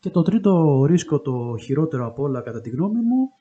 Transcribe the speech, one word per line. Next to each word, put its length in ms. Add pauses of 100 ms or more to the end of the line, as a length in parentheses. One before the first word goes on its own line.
Και 100
το 120
τρίτο 600
ρίσκο, 340
το 420
χειρότερο 460
απ' 140
όλα 200
κατά 200
τη 100
γνώμη 300
μου 300 (100)